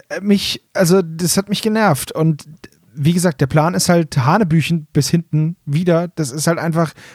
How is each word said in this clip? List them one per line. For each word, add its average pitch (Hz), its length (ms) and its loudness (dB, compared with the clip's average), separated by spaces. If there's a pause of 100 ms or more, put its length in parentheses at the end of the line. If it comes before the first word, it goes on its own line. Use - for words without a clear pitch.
(220)
mich, 202 400 0 (120)
also 190 280 4
das 165 360 -4
hat 196 120 -2
mich 208 140 -4
genervt. 214 480 0
Und 160 340 -2 (500)
wie 147 180 2
gesagt, 175 280 0
der 135 60 2
Plan 160 260 2
ist 185 160 -2
halt 170 280 2
Hanebüchen 160 760 0
bis 147 160 0
hinten 165 460 0 (100)
wieder. 170 440 0
Das 147 220 -6
ist 151 140 -6
halt 165 140 -4
einfach, 160 340 -2 (220)